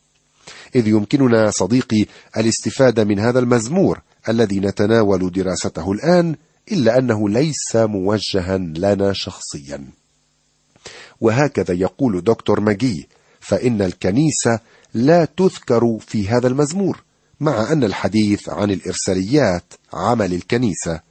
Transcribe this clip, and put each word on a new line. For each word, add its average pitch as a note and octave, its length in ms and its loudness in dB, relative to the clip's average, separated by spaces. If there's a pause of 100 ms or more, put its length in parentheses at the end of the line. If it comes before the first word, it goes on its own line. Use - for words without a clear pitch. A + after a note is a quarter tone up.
(760)
إذ A#2 140 2
يمكننا، A2 640 2
صديقي، G#2+ 560 0 (300)
الاستفادة A2+ 680 0
من G#2 140 0
هذا A#2+ 200 0
المزمور B2 640 0 (280)
الذي A2 320 0
نتناول G2+ 720 2
دراسته F#2 600 -4
الآن، E3 440 0 (360)
إلا B2 260 2
أنه A2 300 0
ليس B2+ 480 -2
موجها G2 840 0
لنا F#2+ 540 0
شخصيا. C#2+ 720 -12 (1400)
وهكذا A2 540 0
يقول F#2 500 -2
دكتور G#2+ 360 0
ماجي: G#2 480 -2 (320)
"فإن G#2 420 0
الكنيسة A2+ 800 0 (340)
لا D#3 300 4
تذكر A#2+ 800 0
في G#2 220 -2
هذا A#2+ 200 2
المزمور، D3 540 -2 (380)
مع A#2 320 0
أن D3 120 2
الحديث G2+ 640 0
عن G2+ 220 -2
الإرساليات F#2+ 920 -2 (280)
عمل G2 420 0
الكنيسة F2 640 -4 (100)